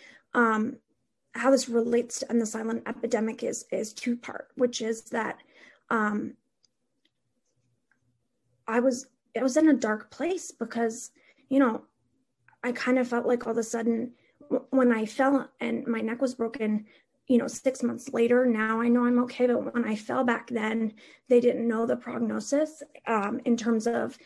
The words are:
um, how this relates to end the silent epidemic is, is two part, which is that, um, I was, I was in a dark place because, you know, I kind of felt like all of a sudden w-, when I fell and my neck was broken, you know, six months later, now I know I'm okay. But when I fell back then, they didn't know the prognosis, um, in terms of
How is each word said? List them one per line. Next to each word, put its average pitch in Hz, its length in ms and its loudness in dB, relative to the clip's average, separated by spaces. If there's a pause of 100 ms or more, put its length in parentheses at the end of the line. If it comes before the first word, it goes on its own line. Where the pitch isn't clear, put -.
(360)
um, 220 420 2 (560)
how 240 160 0
this 269 200 4
relates 233 500 0
to 254 100 -8
end 233 100 2
the 226 60 0
silent 220 400 -6
epidemic 220 560 -2
is, - 300 -6
is 214 220 -6
two 240 220 -4
part, - 420 -12
which 247 220 0
is 226 260 -6
that, 220 340 -6 (500)
um, 214 460 -2 (2250)
I 226 120 0
was, 247 280 0 (280)
I 220 60 -2
was 254 160 2
in 311 120 6
a 294 40 8
dark 214 380 -2
place 339 400 -6
because, 233 580 -4 (400)
you 262 80 2
know, 247 240 4 (800)
I 247 100 -2
kind 254 260 2
of 247 80 0
felt 240 180 -2
like 240 220 0
all 226 40 -2
of 226 60 -2
a 233 60 0
sudden 226 480 -2 (300)
w-, - 300 -2
when 254 200 6
I 220 140 0
fell 269 440 2 (100)
and 233 280 -4
my 226 140 -2
neck 226 200 -4
was 254 120 -2
broken, 220 540 -4 (400)
you 247 100 6
know, - 100 2
six - 360 -4
months 233 260 -4
later, 240 360 4
now 220 360 0
I 233 60 2
know 240 180 4
I'm 247 140 4
okay. 247 260 0
But 240 280 0
when 233 120 0
I 214 100 -2
fell 247 280 -2
back 233 260 0
then, 220 440 -2 (360)
they 247 100 8
didn't 233 280 2
know 226 180 0
the 247 100 0
prognosis, 240 880 -4 (240)
um, 214 400 -2
in 240 100 2
terms 226 300 0
of 233 400 -4